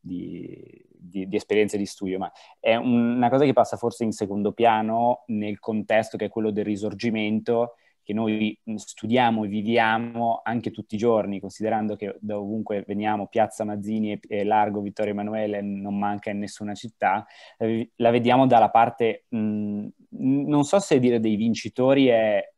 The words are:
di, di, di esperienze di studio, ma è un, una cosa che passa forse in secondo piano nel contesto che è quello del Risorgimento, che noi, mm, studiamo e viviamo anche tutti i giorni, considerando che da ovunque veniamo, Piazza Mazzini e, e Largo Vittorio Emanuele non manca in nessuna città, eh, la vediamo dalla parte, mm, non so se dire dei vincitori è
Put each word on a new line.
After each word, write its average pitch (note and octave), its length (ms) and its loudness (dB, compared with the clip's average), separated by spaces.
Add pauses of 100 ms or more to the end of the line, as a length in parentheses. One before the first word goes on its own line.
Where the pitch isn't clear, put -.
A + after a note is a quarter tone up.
di, F2 880 -14
di, F#2+ 400 -10
di G2 80 -4
esperienze G#2 420 0
di G2 80 -2
studio, F#2 320 -6
ma F2+ 140 -6 (260)
è A2+ 160 2
un, A#2+ 420 2
una B2 120 2
cosa C3+ 160 4
che C3+ 80 2
passa A2+ 240 2
forse A#2 280 -4
in A2 80 -2
secondo G2+ 400 -2
piano A2+ 760 2
nel G#2+ 340 -4
contesto A2 560 0
che G#2+ 80 -4
è G2+ 60 -4
quello A2 200 -2
del G#2 140 -2
Risorgimento, G#2+ 1080 -2 (320)
che G#2 60 -6
noi, G#2+ 440 -2 (140)
mm, G#2+ 60 -6
studiamo A2+ 680 0
e G2+ 40 -4
viviamo A2+ 960 0
anche A2+ 260 -4
tutti - 240 -12
i G#2 40 -4
giorni, G2+ 420 2
considerando G#2+ 560 -4
che G2+ 240 -8
da G#2 180 -6
ovunque G#2 480 -6
veniamo, G#2 400 -2
Piazza G#2+ 380 0
Mazzini G#2+ 480 -4
e, G2+ 160 -8
e G2+ 160 -4
Largo G#2 360 2
Vittorio G#2 300 -4
Emanuele G#2 500 -4
non G2+ 380 -6
manca G#2 320 -4
in G2+ 80 -6
nessuna G#2 360 -8
città, G#2 520 -2 (320)
eh, A2+ 380 -2
la A#2 140 4
vediamo B2 360 4
dalla A2+ 240 6
parte, A#2 540 2 (100)
mm, G#2 540 -4 (220)
non C#3+ 520 0
so E3 160 2
se D#3 220 2
dire B2 180 4
dei A2 160 2
vincitori B2 720 2
è A2 520 2